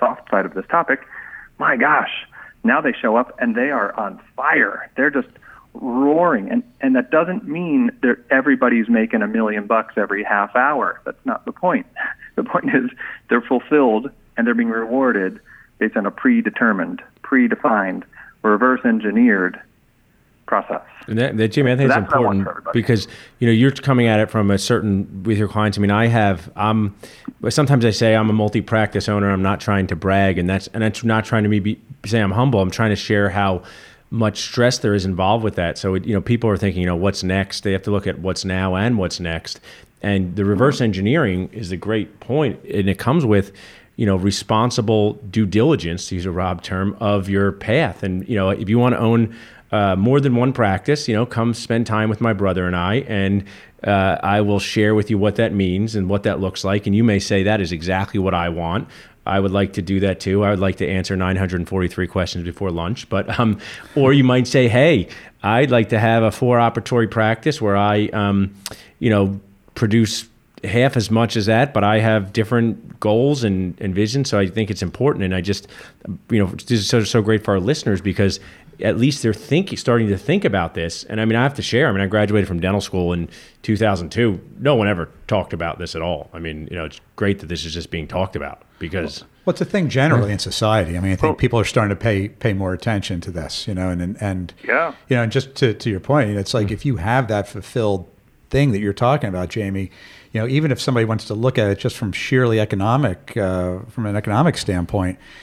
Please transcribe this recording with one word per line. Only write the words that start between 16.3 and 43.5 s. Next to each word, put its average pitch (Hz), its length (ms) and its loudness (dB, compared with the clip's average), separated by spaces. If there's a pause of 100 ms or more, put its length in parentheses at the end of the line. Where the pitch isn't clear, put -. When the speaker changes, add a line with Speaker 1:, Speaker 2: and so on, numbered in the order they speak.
Speaker 1:
predefined, 113 800 0 (380)
reverse 120 420 2
engineered 107 760 2 (840)
process. - 360 -2 (260)
Speaker 2:
And 107 100 -2
that, 120 180 0
that, 110 120 2
Jimmy, 127 240 2
I 127 40 0
think 135 140 4
Speaker 1:
So 143 80 4
Speaker 2:
it's 202 60 0
Speaker 1:
that's - 80 -6
what 135 100 4
I - 20 2
want 101 140 2
Speaker 2:
important 98 60 0
Speaker 1:
for 92 60 -6 (200)
everybody. 117 100 0
Speaker 2:
because, 107 280 0 (320)
you 123 80 2
know, 117 40 6
you're 127 200 6
coming 123 340 2
at 110 140 4
it 110 100 0
from 101 220 2
a 98 60 4
certain, 98 640 -2
with 110 120 0
your 104 120 0
clients. 107 280 0
I 104 40 -2
mean, 101 100 2
I 110 160 4
have, 104 480 2
I'm, 107 400 0 (540)
sometimes 127 360 2
I 113 60 4
say 110 240 4
I'm 110 160 4
a - 20 2
multi-practice 107 760 0
owner. 101 220 2
I'm 95 120 0
not 95 180 0
trying 98 280 0
to 87 80 -4
brag, 95 420 2
and 90 100 0
that's, 95 200 -2
and 113 140 -8
that's 107 200 -2
not 110 220 0
trying 110 180 0
to 104 60 2
me 107 100 2
be, 104 220 -4 (260)
say 113 140 0
I'm 98 100 2
humble. 117 300 2
I'm 92 100 2
trying 110 200 0
to 101 60 0
share 101 340 0
how 95 320 0 (480)
much 110 280 -2
stress 120 400 0
there 104 160 0
is 95 100 0
involved 95 380 0
with 107 140 -2
that. 85 200 -2
So, 95 200 -2
it, 92 100 -4
you 113 80 0
know, 95 60 0
people 117 300 0
are 98 60 2
thinking, 90 260 0
you 90 40 0
know, 90 100 0
what's 92 280 -2
next? 92 400 -2
They 98 80 0
have 95 100 -2
to 104 80 -4
look 101 160 0
at 90 140 -4
what's 90 240 -4
now 92 320 -2
and 117 200 0
what's 90 220 -4
next. 82 400 -8 (420)
And 95 360 -2
the 104 80 0
reverse 104 360 2
engineering 101 720 0
is 95 200 -10
a 92 40 -6
great 107 440 -4
point, 139 440 -2
and 98 240 -2
it 92 120 0
comes 139 260 2
with, 101 240 2 (460)